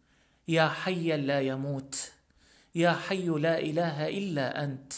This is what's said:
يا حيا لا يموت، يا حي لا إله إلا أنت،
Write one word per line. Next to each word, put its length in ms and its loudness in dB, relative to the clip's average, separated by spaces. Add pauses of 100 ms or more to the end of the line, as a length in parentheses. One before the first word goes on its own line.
(480)
يا 200 4
حيا 480 -2
لا 240 0
يموت، 720 -2 (640)
يا 180 4
حي 340 -2
لا 320 2
إله 500 0
إلا 560 -2
أنت، 340 -6